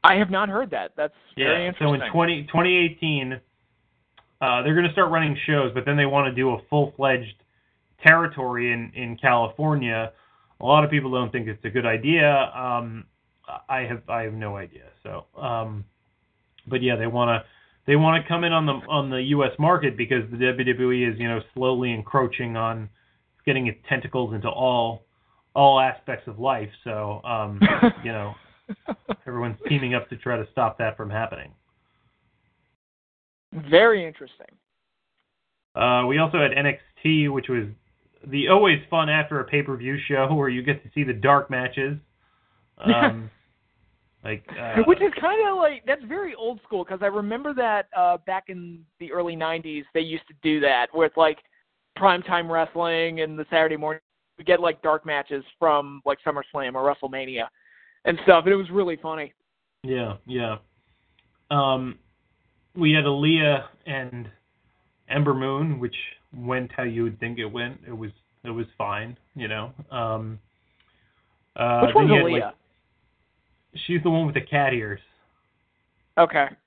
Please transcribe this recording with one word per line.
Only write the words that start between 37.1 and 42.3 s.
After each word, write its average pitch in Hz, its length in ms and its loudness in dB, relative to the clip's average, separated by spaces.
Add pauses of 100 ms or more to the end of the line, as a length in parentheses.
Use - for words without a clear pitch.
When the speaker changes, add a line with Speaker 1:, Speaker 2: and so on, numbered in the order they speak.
Speaker 2:
which 135 200 -4
was 120 160 -2 (640)
the 139 220 -4
always 190 300 6 (120)
fun 160 180 0
after 151 320 0
a 127 40 -4
pay-per-view 139 520 -2 (100)
show 135 280 2
where 143 140 2
you 123 140 -2
get 143 200 -2
to - 120 -20
see 147 100 0
the 131 80 -2
dark 139 380 4
matches. 135 520 -4
Speaker 1:
<laughs> - 40 -20 (760)